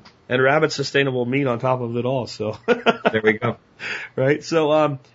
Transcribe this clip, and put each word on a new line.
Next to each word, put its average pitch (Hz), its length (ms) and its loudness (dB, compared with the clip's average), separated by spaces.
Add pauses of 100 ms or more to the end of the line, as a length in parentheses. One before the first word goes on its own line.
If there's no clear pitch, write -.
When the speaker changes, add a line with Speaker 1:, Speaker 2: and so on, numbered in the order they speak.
(280)
Speaker 1:
And 127 140 2
rabbit 147 320 4
sustainable 135 520 0
meat 135 220 0
on 117 120 0
top 127 200 0
of 120 160 -6
it 120 80 -2
all, 123 240 -2
so. 107 340 -6
<laughs> - 60 -12
Speaker 2:
There 226 560 0
we 110 100 4
go. 110 220 -4 (600)
Speaker 1:
Right? 143 260 2
So, 156 300 0
um, 147 260 2 (160)